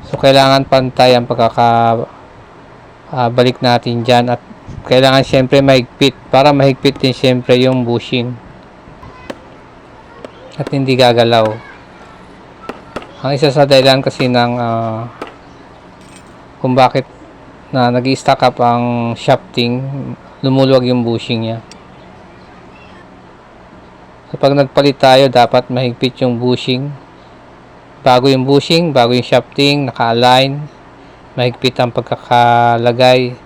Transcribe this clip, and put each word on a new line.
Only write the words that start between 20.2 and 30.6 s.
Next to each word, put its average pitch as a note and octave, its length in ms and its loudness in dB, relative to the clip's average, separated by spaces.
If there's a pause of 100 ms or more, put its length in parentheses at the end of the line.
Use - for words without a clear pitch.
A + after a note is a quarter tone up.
lumuluwag C3+ 400 2
yung B2 240 -2
bushing A2+ 400 -6
niya. A2+ 120 -8 (2750)
So, - 80 -14
pag C#3 160 0
nagpalit C#3 480 0
tayo, C3 320 4
dapat B2 400 2
mahigpit B2 480 -4
yung B2 160 -2
bushing. B2+ 560 -4 (1120)
Bago B2+ 240 2
yung C3 160 2
bushing, D3+ 480 0
bago B2 240 2
yung A#2+ 80 0
shafting, C#3+ 640 -2
naka-align, B2+ 800 0 (720)